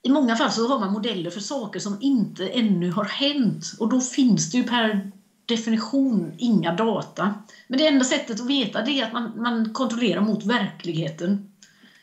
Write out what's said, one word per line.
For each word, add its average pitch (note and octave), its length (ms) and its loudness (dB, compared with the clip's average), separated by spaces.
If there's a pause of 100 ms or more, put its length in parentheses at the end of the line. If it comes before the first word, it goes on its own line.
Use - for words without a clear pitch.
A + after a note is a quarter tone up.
i B3+ 80 0
många B3+ 260 4
fall B3+ 140 2
så A3+ 180 0
har C4+ 100 2
man G3 140 -2
modeller G3+ 380 -4
för G#3 100 -12
saker G3+ 400 -8
som G3+ 200 -6
inte G3 480 0
ännu F#3+ 420 2
har G3+ 140 -2
hänt. B3+ 760 0
Och A3 100 0
då B3+ 120 2
finns A#3+ 520 2
det B3+ 60 2
ju A#3 60 2
per G#3+ 460 0 (360)
definition A3+ 920 0
inga F3+ 360 2
data. G3+ 600 -2 (340)
Men C4 100 -2
det D#4 80 4
enda C4+ 180 6
sättet A#3+ 360 -2
att B3 60 -4
veta B3+ 360 0
det C4+ 180 0
är A3 60 -2
att A3+ 60 -8
man, A#3 200 -6 (100)
man A#3 300 0
kontrollerar A3+ 480 0
mot G#3 240 0
verkligen G3+ 360 0 (100)
verkligheten, F3 640 -4 (500)